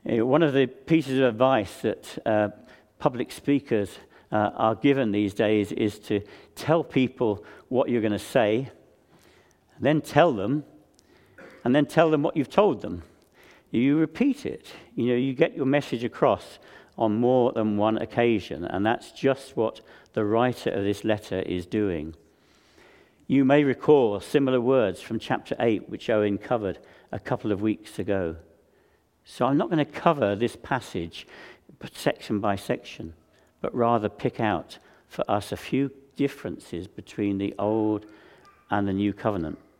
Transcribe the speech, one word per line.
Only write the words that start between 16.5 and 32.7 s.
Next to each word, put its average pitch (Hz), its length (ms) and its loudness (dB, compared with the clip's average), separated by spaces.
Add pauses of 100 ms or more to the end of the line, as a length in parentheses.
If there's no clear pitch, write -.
on 110 220 0
more 123 320 4
than 107 260 0
one 110 200 2
occasion, 110 680 -2
and 98 200 -4
that's - 260 -2
just - 460 -2
what 113 240 -2 (320)
the 110 120 -2
writer 117 440 0
of 98 140 -4
this 101 200 -2
letter 104 380 -2
is 90 240 -6
doing. 85 500 -4 (1120)
You 139 160 4
may 143 220 6
recall 127 560 4
similar 131 400 2
words 113 400 2
from 110 180 -8
chapter - 400 -4
eight, 110 300 0
which 110 200 -10
Owen 104 280 2
covered 104 420 -4 (320)
a 110 80 -8
couple 113 320 -4
of 98 100 -2
weeks - 380 -4
ago. 92 380 -2 (880)
So - 200 -4
I'm 139 120 2
not - 120 0
gonna 156 160 0
cover 135 500 0
this 113 200 -2
passage - 720 -8 (680)
section - 460 -4
by 101 160 0
section, - 580 -8 (460)